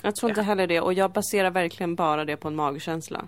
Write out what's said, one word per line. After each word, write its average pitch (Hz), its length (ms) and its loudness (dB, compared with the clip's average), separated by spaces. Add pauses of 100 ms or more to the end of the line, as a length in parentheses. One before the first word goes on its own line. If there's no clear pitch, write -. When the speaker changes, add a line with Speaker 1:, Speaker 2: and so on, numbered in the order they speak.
Speaker 1:
Jag 208 120 0
tror 233 160 0
inte 208 100 0
Speaker 2:
Ja. 202 40 0
Speaker 1:
heller 196 220 2
det. 165 140 4
Och 185 120 2
jag 190 180 2
baserar 196 400 2
verkligen 175 440 -2
bara 156 300 2
det 147 120 -4
på 160 100 -8
en 151 80 -4
magkänsla. 156 720 -4